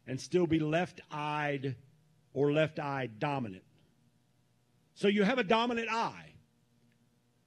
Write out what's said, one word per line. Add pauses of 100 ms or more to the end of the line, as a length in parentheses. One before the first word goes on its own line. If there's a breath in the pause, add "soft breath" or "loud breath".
and
still
be
left-eyed (580)
or
left-eye (120)
dominant. (1300)
So
you
have
a
dominant
eye. (1200)